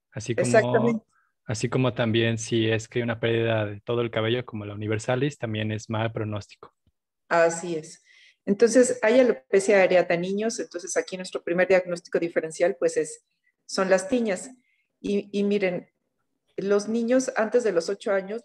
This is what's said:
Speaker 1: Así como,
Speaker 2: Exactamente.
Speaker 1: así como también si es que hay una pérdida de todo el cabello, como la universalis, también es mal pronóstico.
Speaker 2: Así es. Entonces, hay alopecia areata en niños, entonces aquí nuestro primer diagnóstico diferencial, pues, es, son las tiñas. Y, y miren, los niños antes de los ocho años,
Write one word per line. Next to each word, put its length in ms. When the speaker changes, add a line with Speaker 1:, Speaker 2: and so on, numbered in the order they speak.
Speaker 1:
Así 220
como, 140
Speaker 2:
Exactamente. 580
Speaker 1:
así 240
como 240
también 460
si 280
es 200
que 120
hay 40
una 160
pérdida 460
de 160
todo 200
el 80
cabello, 340
como 220
la 80
universalis, 640
también 340
es 200
mal 200
pronóstico. 600
Speaker 2:
Así 460
es. 280
Entonces, 560
hay 180
alopecia 600
areata 320
en 80
niños, 380
entonces 380
aquí 200
nuestro 260
primer 240
diagnóstico 520
diferencial, 600
pues, 180
es, 260
son 240
las 180
tiñas. 440
Y, 320
y 120
miren, 460
los 300
niños 480
antes 280
de 80
los 180
ocho 220
años, 340